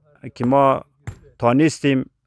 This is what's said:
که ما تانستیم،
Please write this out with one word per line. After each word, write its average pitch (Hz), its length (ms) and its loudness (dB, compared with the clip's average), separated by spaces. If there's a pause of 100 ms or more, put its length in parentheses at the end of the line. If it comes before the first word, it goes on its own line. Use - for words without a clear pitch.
(360)
که - 100 -6
ما 135 360 2 (580)
تانستیم، 135 680 0 (180)